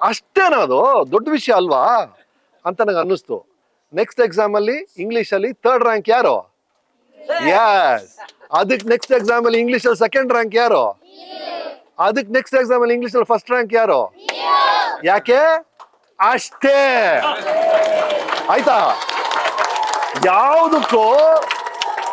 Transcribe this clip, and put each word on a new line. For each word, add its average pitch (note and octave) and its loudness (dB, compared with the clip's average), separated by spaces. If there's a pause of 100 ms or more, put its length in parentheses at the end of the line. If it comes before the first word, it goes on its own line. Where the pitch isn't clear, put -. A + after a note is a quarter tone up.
ಅಷ್ಟೇನಾ C#4+ 0
ಅದು? F3 2
ದೊಡ್ಡ A#3 0
ವಿಷಯ C#4 0
ಅಲ್ವಾ?" E3 2 (800)
ಅಂತ F3+ -4
ನಂಗೆ G3+ 0
ಅನ್ನಿಸ್ತು. D#3+ -4 (480)
ನೆಕ್ಸ್ಟ್ A3 -2
ಎಕ್ಸಾಮ್ G#3 0
ಅಲ್ಲಿ A#3+ -2 (100)
ಇಂಗ್ಲಿಷ್ G#3+ -4
ಅಲ್ಲಿ G#3 -2
ಥರ್ಡ್ A#3+ 0
ರ್ಯಾಂಕ್ A3 -2
ಯಾರು? F#3 0 (840)
ಎಸ್. F3+ 2 (320)
ಅದಕ್ಕೆ G3+ 0
ನೆಕ್ಸ್ಟ್ A#3+ 0
ಎಕ್ಸಾಮ್ A#3 2
ಅಲ್ಲಿ A#3 2
ಇಂಗ್ಲಿಷ್ A#3+ 0
ಅಲ್ಲಿ A#3 2
ಸೆಕೆಂಡ್ B3 0
ರ್ಯಾಂಕ್ A3+ 0
ಯಾರು? E3 2 (1000)
ಅದಕ್ಕೆ G#3+ -2
ನೆಕ್ಸ್ಟ್ C4 0
ಎಕ್ಸಾಮ್ B3 0
ಅಲ್ಲಿ A#3+ 2
ಇಂಗ್ಲಿಷ್ A#3+ -4
ಅಲ್ಲಿ A#3 2
ಫಸ್ಟ್ - -6
ರ್ಯಾಂಕ್ A#3 -2
ಯಾರು? F#3 2 (880)
ಯಾಕೆ? G#3 2 (800)
ಅಷ್ಟೇ. B3+ 0 (1700)
ಆಯ್ತಾ? G#3+ 2 (1300)
ಯಾವ್ದಕ್ಕೂ B3+ 2 (960)